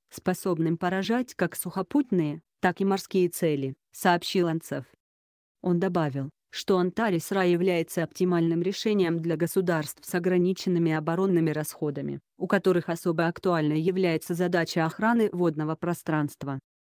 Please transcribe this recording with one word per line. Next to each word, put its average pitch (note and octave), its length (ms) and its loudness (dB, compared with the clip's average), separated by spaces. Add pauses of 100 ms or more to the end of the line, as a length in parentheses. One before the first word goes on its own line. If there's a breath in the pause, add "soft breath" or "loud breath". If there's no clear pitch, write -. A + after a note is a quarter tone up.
(100)
способным E3+ 680 -2
поражать G3 560 -2
как F3 200 -2
сухопутные, F3+ 840 -2 (200)
так F3+ 200 0
и G3 60 0
морские F#3+ 420 0
цели», C#3 460 -2 (180)
сообщил F3 540 0
Анцев. D#3+ 400 -6 (760)
Он F3 180 2
добавил, D3+ 520 0 (200)
что - 280 0
«Антарес F3+ 520 0
Ра» G3 140 2
является F3 580 2
оптимальным E3+ 600 0
решением F#3+ 560 0
для E3 180 -2
государств E3+ 680 -2
с - 120 -8
ограниченными F3+ 760 2
оборонными E3 580 2
расходами, C#3+ 680 -6 (180)
у F#3+ 80 -6
которых F#3 420 2
особо E3+ 380 0
актуальной D#3+ 540 0
является F3 520 0
задача E3+ 540 0
охраны A3 440 2
водного D#3+ 440 0
пространства. D3+ 840 -2 (360)